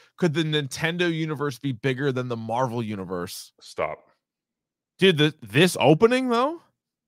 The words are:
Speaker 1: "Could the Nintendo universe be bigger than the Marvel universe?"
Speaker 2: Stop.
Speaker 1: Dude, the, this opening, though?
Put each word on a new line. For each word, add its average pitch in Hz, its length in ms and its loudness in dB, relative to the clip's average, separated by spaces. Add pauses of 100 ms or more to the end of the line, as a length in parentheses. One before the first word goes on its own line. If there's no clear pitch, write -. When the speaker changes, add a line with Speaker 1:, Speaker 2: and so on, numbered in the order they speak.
(180)
Speaker 1:
"Could 170 160 2
the 160 100 0
Nintendo 160 680 -2
universe 151 460 -4
be 139 140 -4
bigger 135 400 -2
than 127 160 -4
the 120 100 -4
Marvel 117 460 -2
universe?" 92 680 -8 (100)
Speaker 2:
Stop. - 500 -8 (880)
Speaker 1:
Dude, 185 180 4
the, 151 240 2
this 131 380 2
opening, 226 500 6
though? 269 320 -2 (460)